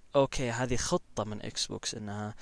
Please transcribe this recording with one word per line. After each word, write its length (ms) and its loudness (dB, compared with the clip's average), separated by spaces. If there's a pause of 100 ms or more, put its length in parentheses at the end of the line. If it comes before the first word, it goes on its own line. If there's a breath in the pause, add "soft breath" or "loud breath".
(160)
"أوكي، 360 4
هذه 240 2
خطة 480 0
من 220 -6
إكس 200 -2
بوكس 300 -4
إنها، 460 -4